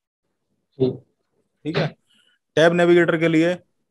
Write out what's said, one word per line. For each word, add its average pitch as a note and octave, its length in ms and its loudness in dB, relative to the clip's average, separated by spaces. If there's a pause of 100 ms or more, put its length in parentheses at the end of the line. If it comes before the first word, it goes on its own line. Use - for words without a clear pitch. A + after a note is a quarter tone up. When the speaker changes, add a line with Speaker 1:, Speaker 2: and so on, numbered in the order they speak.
(800)
Speaker 1:
ठीक। C3 220 -4 (640)
Speaker 2:
ठीक D#3+ 140 -10
है, D#3+ 80 -2 (680)
टैब E3 180 4
नेविगेटर F3 460 2
के E3 80 0
लिए E3 280 0 (340)